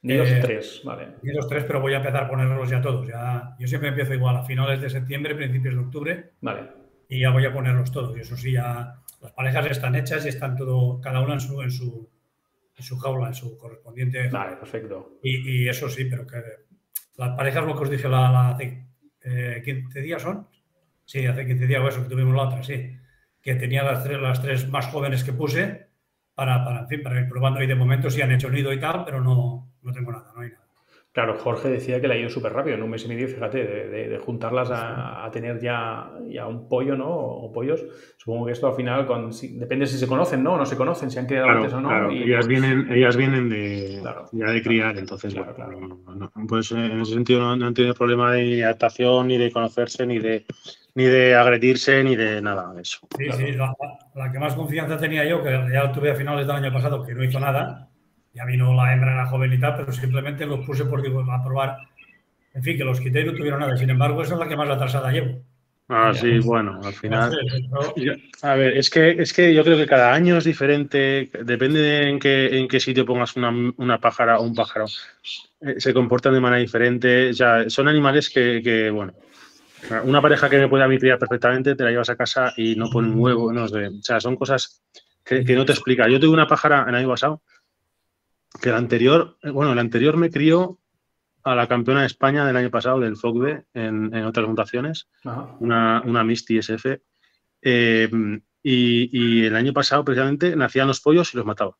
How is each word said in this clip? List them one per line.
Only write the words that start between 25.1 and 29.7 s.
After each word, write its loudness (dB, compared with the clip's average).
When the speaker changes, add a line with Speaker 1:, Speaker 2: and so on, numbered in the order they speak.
Speaker 2:
que -6
puse -4
para, 0
para, -4
en -12
fin, -6
para -4
ir -2
probando. -2
Y -2
de 0
momento 0
sí -2
han 2
hecho 0
nido -2
y -6
tal, -4
pero -6
no, 0